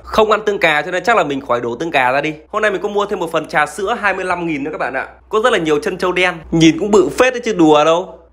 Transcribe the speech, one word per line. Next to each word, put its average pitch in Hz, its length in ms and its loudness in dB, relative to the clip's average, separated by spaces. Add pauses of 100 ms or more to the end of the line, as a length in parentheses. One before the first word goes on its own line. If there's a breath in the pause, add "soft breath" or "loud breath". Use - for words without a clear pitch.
Không 220 280 0
ăn 214 160 2
tương 202 120 0
cà 151 240 2
cho 180 80 -8
nên 180 140 -4
chắc 226 120 2
là 180 80 4
mình 139 160 -4
khỏi 120 200 -2
đổ 120 160 -6
tương 165 140 -6
cà 127 220 2
ra 139 80 0
đi. 151 140 -4 (140)
Hôm 208 140 -6
nay 214 80 2
mình 185 120 -4
có 208 60 -4
mua 202 180 -2
thêm 202 120 -6
một 165 140 -6
phần 151 140 -2
trà 151 200 0
sữa 208 340 -4
hai 196 140 0
mươi 185 100 -6
lăm 175 220 -4
nghìn 143 180 -4
nữa 151 80 -6
các 147 60 -8
bạn 127 160 -6
ạ. 123 140 -6 (200)
Có 214 160 0
rất 247 80 2
là 208 60 2
nhiều 156 200 0
chân 185 200 -4
trâu 185 140 -2
đen. 180 220 0 (160)
Nhìn 160 280 4
cũng 202 120 -4
bự 202 180 4 (100)
phết 254 140 4
đấy 240 120 -8
chứ 226 80 0
đùa 151 320 6
đâu. 170 340 0 (140)